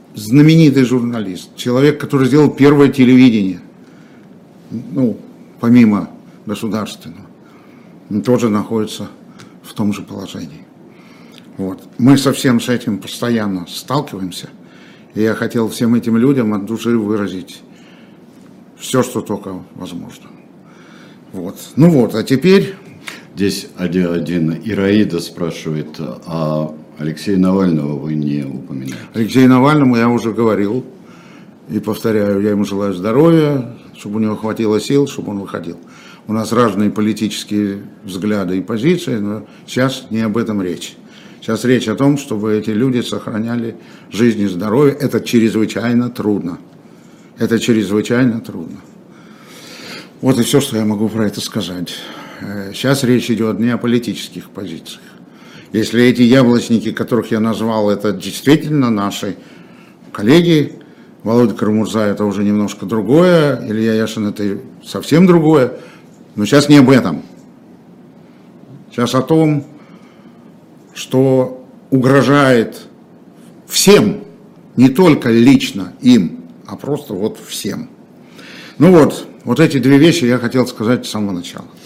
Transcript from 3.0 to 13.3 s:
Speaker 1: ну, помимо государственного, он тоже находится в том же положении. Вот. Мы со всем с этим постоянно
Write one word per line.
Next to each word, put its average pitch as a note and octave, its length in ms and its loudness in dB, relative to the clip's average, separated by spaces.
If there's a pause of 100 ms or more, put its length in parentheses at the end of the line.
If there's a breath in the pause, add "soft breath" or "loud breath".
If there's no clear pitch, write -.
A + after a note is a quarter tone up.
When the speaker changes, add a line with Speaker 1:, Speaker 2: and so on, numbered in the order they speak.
Speaker 1:
ну, A#2+ 480 -4 (420)
помимо A2+ 500 4 (360 loud breath)
государственного, G2+ 800 -8 (840 loud breath)
он G#2 100 -2
тоже A#2+ 280 0
находится G#2 580 -4 (560 loud breath)
в - 100 -20
том G#2 200 -4
же - 100 -10
положении. G2+ 580 -14 (960 loud breath)
Вот. F#2 240 -10 (160)
Мы C3+ 200 6
со B2+ 160 -2
всем A#2+ 260 0
с A#2+ 100 -6
этим A2+ 280 -4
постоянно G#2 680 -6